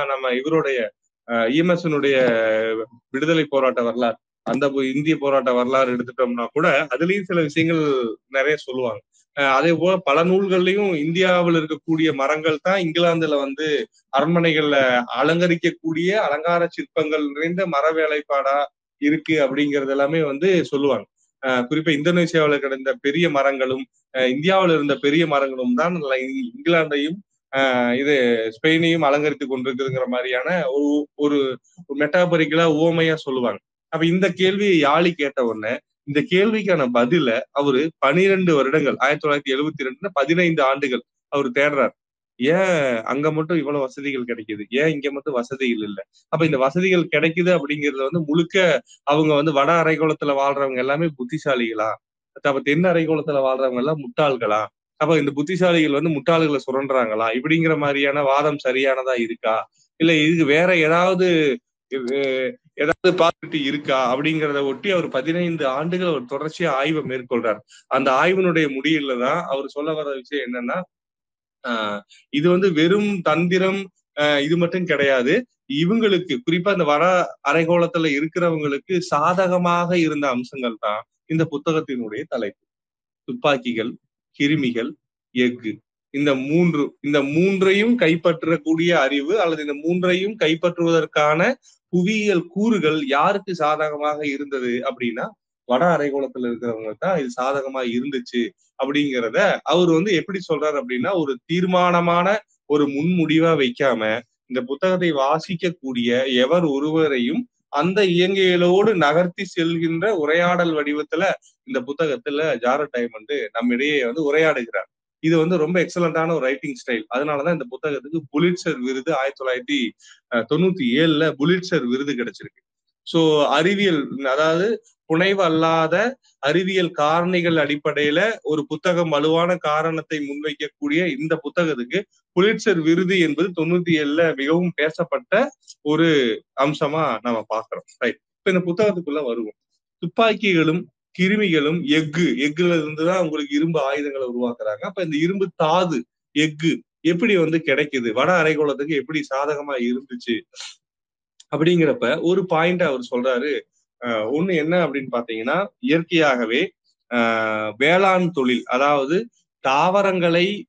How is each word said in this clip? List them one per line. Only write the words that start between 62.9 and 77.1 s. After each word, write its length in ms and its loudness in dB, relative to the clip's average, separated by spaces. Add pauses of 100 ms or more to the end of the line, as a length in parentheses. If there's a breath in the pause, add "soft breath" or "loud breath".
பாசிபிலிட்டி 480 0
இருக்கா 340 -2 (100)
அப்படிங்கிறத 580 -2
ஒட்டி 260 -4
அவர் 180 0
பதினைந்து 580 -2
ஆண்டுகள் 440 -2
அவர் 180 -4
தொடர்ச்சியா 420 -4
ஆய்வை 320 -2
மேற்கொள்றார். 560 -4 (320 soft breath)
அந்த 200 2
ஆய்வினுடைய 580 2
முடிவுல 500 -2
தான் 260 0
அவர் 240 -4
சொல்ல 240 -6
வர்ற 220 -6
விஷயம் 300 -8
என்னன்னா, 320 -6 (840)
ஆஹ், 360 -4 (340 soft breath)
இது 160 2
வந்து 240 4
வெறும் 380 2 (100)
தந்திரம், 600 0 (360)
ஆஹ், 240 2
இது 160 0
மட்டும் 300 -2
கிடையாது. 460 2 (400)
இவங்களுக்கு, 680 0
குறிப்பா 300 0
இந்த 140 0
வட 180 2 (400)